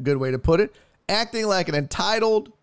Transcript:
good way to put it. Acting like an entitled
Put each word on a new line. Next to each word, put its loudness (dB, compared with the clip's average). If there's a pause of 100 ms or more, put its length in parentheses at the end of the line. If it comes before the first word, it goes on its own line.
good 0
way -2
to -2
put 4
it. -2 (340)
Acting -2
like 0
an -2
entitled 0